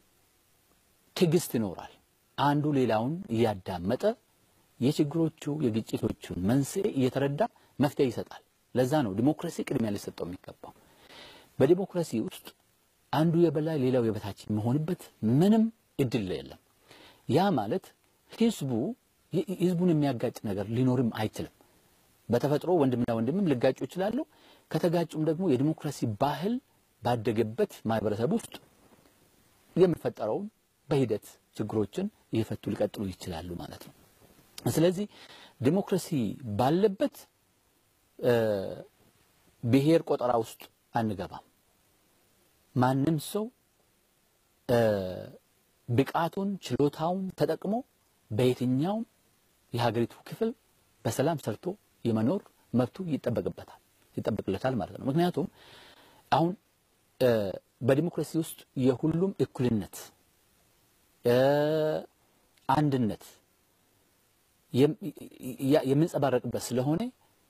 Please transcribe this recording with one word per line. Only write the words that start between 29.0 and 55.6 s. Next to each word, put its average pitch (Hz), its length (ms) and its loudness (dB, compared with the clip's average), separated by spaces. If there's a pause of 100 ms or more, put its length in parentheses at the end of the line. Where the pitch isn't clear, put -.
የሚፈጠረውን 151 720 0 (420)
በሂደት 127 380 0 (280)
ችግሮችን 107 520 -4 (220)
እየፈቱ 113 400 -4
ሊቀጥሉ - 380 -2
ይችላሉ 90 480 -10
ማለት - 300 -14
ነው። - 100 -20 (720)
ስለዚህ 175 400 2 (540)
ዲሞክራሲ 175 480 0 (460)
ባለበት፣ 190 600 0 (1040)
እ፣ 123 140 4 (1300)
ብሔር 143 420 4
ቆጠራ 123 340 0
ውስጥ - 220 -4 (340)
አንገባም። 104 500 -4 (1300)
ማንም 135 480 2
ሰው፣ 208 220 -6 (1200)
እ፣ 120 100 4 (1080)
ብቃቱን 160 720 0
ችሎታውን 156 640 -2 (100)
ተጠቅሞ 160 400 -2 (560)
በየትኛውም 127 760 0 (680)
የሀገሪቱ 120 420 0 (100)
ክፍል 226 260 -4 (540)
በሰላም 135 340 0
ሰርቶ - 280 -6 (380)
የመኖር 117 360 0 (320)
መብቱ 120 240 0 (100)
ይጠበቅበታል፣ 107 720 -6 (360)
ይጠበቅለታል 107 600 -2
ማለት 85 200 -6
ነው። 104 100 -8
ምክንያቱም 170 400 0 (840)